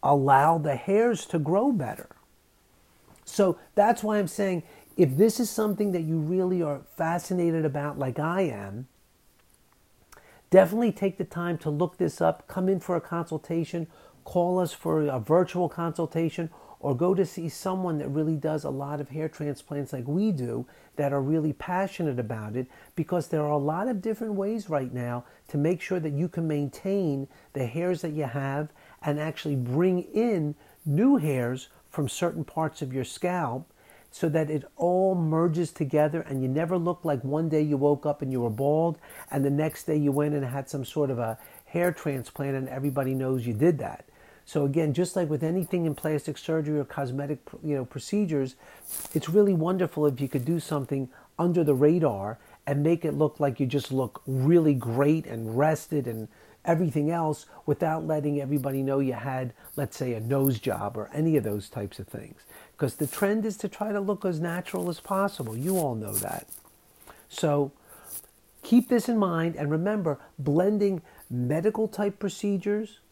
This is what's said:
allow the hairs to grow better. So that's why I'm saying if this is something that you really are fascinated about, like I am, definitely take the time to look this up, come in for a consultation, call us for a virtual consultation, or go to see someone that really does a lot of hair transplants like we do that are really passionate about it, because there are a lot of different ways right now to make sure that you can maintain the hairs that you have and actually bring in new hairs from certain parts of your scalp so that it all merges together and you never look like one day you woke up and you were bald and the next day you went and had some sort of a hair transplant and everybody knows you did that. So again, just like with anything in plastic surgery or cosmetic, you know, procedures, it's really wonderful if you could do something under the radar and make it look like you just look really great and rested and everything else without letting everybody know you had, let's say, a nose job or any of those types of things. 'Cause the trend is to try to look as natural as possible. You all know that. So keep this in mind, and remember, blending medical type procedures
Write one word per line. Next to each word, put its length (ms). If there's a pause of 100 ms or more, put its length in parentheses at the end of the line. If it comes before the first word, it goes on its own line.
allow 540
the 200
hairs 500
to 120
grow 340
better. 360 (1160)
So 340 (160)
that's 280
why 160
I'm 100
saying 340 (380)
if 160
this 240
is 80
something 440
that 100
you 160
really 420
are 220 (120)
fascinated 720
about, 340
like 200
I 240
am, 440 (1600)
definitely 420
take 240
the 80
time 320
to 140
look 260
this 240
up, 260
come 220
in 120
for 160
a 40
consultation, 840 (380)
call 340
us 160
for 320
a 120
virtual 520
consultation, 800 (300)
or 140
go 200
to 100
see 240
someone 480
that 140
really 260
does 260
a 60
lot 320
of 80
hair 180
transplants 680
like 120
we 260
do 340 (300)
that 180
are 80
really 320
passionate 640
about 360
it, 120 (280)
because 340
there 120
are 120
a 40
lot 320
of 140
different 320
ways 340
right 240
now 320 (240)
to 80
make 240
sure 180
that 140
you 160
can 180
maintain 800 (280)
the 100
hairs 380
that 100
you 120
have 440 (320)
and 180
actually 380
bring 460
in 520 (300)
new 320
hairs 520 (200)
from 180
certain 380
parts 380
of 100
your 120
scalp 600 (460)
so 160
that 220
it 140 (100)
all 400
merges 560
together 520
and 200
you 60
never 280
look 280
like 180
one 260
day 140
you 140
woke 280
up 180
and 100
you 80
were 100
bald 480 (320)
and 140
the 60
next 340
day 120
you 140
went 240
and 100
had 240
some 160
sort 260
of 100
a 180 (280)
hair 260
transplant 640
and 120
everybody 460
knows 320
you 60
did 260
that. 260 (400)
So 200
again, 300
just 200
like 160
with 140
anything 420
in 80
plastic 440
surgery 420
or 40
cosmetic, 540 (240)
you 140
know, 80
procedures, 720 (580)
it's 140
really 260
wonderful 520
if 140
you 60
could 180
do 140
something 500 (300)
under 240
the 120
radar 640 (260)
and 160
make 220
it 80
look 260
like 220
you 60
just 260
look 340
really 480
great 500
and 320
rested 520
and 180 (380)
everything 460
else 360 (180)
without 420
letting 340
everybody 420
know 160
you 160
had, 380 (240)
let's 200
say, 160
a 80
nose 380
job 380
or 180
any 220
of 80
those 260
types 280
of 100
things. 320 (360)
'Cause 200
the 100
trend 380
is 140
to 100
try 240
to 80
look 240
as 160
natural 480
as 120
possible. 560
You 220
all 160
know 200
that. 320 (840)
So 440 (920)
keep 260
this 200
in 100
mind, 380
and 140
remember, 480 (200)
blending 640 (280)
medical 580
type 300
procedures 840 (120)